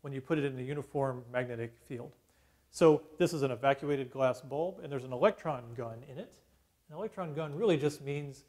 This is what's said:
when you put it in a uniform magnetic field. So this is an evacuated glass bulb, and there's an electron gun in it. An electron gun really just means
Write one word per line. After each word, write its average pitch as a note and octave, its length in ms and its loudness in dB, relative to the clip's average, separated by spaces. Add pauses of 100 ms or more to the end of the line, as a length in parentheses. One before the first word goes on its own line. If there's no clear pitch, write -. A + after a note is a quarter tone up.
when C#3 120 -10
you C3+ 80 -6
put D#3+ 160 0
it C#3+ 80 0
in C3 140 -4
a - 20 -8
uniform C3+ 600 -4 (100)
magnetic A#2+ 400 -2 (140)
field. A#2+ 240 -10 (580)
So D#3 320 8 (160)
this F3 160 4
is D3+ 80 -2
an C#3 80 2
evacuated C#3 640 2
glass C3 280 2
bulb, D#3+ 440 -6
and C#3 80 -10
there's C3+ 120 -4
an C3 100 -8
electron D3 500 2 (120)
gun A#2 320 -8
in C3+ 120 -12
it. A3 120 -14 (600)
An D3+ 40 -16
electron F#3 380 -8
gun D3 220 -6
really F#3+ 200 4
just D3 280 -2
means C#3+ 460 -8